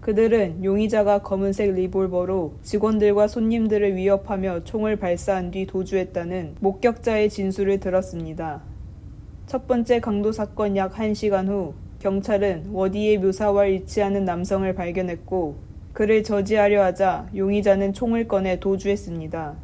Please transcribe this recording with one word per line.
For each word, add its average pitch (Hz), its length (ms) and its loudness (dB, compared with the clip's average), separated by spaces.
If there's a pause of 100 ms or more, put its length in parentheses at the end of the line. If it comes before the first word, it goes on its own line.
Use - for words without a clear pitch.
그들은 208 600 2
용의자가 202 600 2
검은색 196 500 0
리볼버로 185 880 0
직원들과 208 640 4
손님들을 214 720 2
위협하며 190 680 0
총을 214 320 -2
발사한 185 540 -2
뒤 190 140 -4
도주했다는 180 960 -4
목격자의 214 720 2
진술을 196 500 0
들었습니다. 165 800 -4 (840)
첫 262 200 -6
번째 240 340 2
강도 214 300 0
사건 208 460 -2
약 190 220 -2
한 214 160 0
시간 202 340 0
후 190 240 -2 (280)
경찰은 196 720 0
워디의 208 440 2
묘사와 202 480 2
일치하는 196 600 0
남성을 185 480 0
발견했고 175 800 -4 (400)
그를 214 280 4
저지하려 208 640 4
하자 180 500 0
용의자는 196 600 2
총을 233 340 0
꺼내 190 320 0
도주했습니다. 170 1040 -4